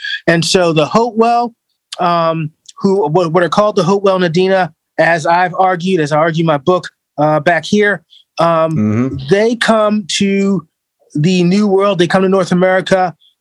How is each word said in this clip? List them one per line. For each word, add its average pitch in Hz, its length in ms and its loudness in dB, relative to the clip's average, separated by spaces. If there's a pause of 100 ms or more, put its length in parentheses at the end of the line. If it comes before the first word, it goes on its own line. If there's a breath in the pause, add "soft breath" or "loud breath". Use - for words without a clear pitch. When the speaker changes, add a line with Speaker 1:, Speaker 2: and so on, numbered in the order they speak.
(260 loud breath)
Speaker 1:
And 165 180 2
so 170 300 0
the 151 100 2
Hopewell, 233 680 0 (440)
um, 165 520 0 (280)
who, 196 300 0
what, 165 240 0
what 180 100 2
are 170 60 2
called 208 280 0
the 190 80 0
Hopewell 196 340 0
Nadina, 185 520 0 (280)
as 165 260 0
I've 175 300 0
argued, 185 460 0
as 147 120 -4
I 151 60 0
argue 165 260 0
my 160 140 0
book, 170 320 -2 (260)
uh, 151 240 0
back 156 240 0
here, 208 400 0 (340 soft breath)
um, 160 340 0
Speaker 2:
Mm-hmm. 117 440 -2 (140)
Speaker 1:
they 220 260 2
come 214 480 0 (140)
to 196 500 -2 (460)
the 180 300 0
New 196 220 2
World, 196 320 0
they 170 100 2
come 190 140 2
to 190 60 0
North 190 240 0
America, 185 640 0 (240 soft breath)